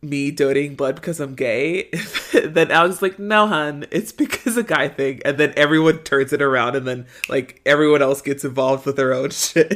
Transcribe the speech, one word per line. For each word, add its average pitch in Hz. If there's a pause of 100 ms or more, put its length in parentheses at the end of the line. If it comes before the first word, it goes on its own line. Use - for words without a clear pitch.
me 143
donating 143
blood 135
because 160
I'm 135
gay?" 135
<laughs> 170 (340)
Then 160
Alex 175
is -
like, 190
"No, 214
hun, 151
it's -
because -
a 233
guy 147
thing." 135
And 139
then 147
everyone 156
turns 135
it 147
around 131
and 127
then, 123 (200)
like, 131
everyone 147
else 135
gets 143
involved 131
with 135
their 131
own 131
<laughs> -
shit -